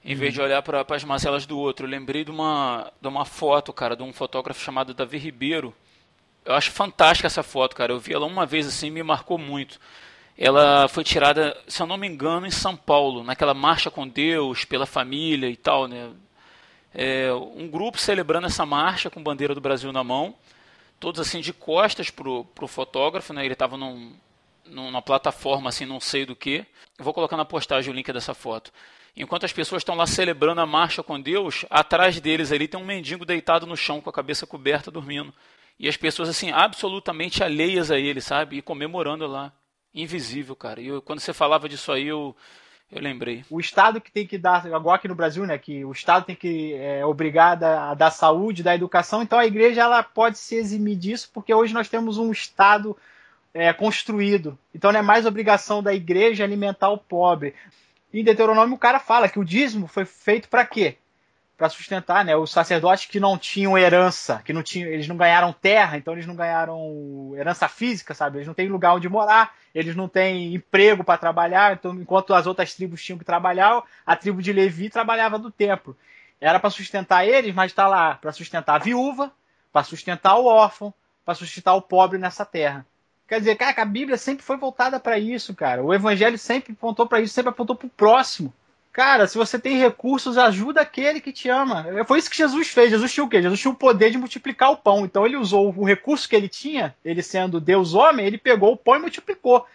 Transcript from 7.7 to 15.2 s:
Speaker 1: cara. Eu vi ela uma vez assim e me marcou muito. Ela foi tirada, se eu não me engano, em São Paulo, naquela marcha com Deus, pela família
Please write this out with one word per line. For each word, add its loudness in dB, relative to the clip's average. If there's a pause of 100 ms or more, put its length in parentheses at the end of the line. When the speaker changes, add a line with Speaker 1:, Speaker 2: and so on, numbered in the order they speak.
Speaker 1:
cara. -4
Eu -4
vi -10
ela -2
uma -4
vez -4
assim -8
e -8
me -10
marcou -4
muito. -10 (580)
Ela 6
foi -4
tirada, 2 (100)
se -8
eu -4
não -8
me -8
engano, -4
em -8
São -4
Paulo, 0
naquela 0
marcha 0
com -10
Deus, -2
pela -4
família -4